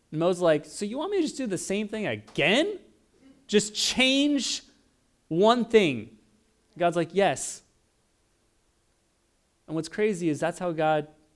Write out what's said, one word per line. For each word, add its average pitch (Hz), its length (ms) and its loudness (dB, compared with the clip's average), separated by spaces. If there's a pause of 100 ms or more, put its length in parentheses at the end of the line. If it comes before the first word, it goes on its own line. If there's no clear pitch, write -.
(120)
And 156 80 -4
Moses 175 180 2
is 175 40 -4
like, 156 220 4
"So - 220 -10
you 214 100 -8
want 311 140 -6
me 403 80 -2
to 330 60 2
just 254 120 -4
do 254 120 -6
the 180 100 -4
same 208 300 -4
thing 214 180 -6
again? 180 720 0 (680)
Just 208 260 0
change 269 880 0 (640)
one 214 380 4
thing?" 151 520 2 (640)
God's 170 180 0
like, 165 160 -2
"Yes." 180 500 -2 (2000)
And 156 80 -10
what's 160 140 -4
crazy 185 420 0
is 147 80 -2
that's 170 220 -4
how 180 100 -4
God 156 380 0 (280)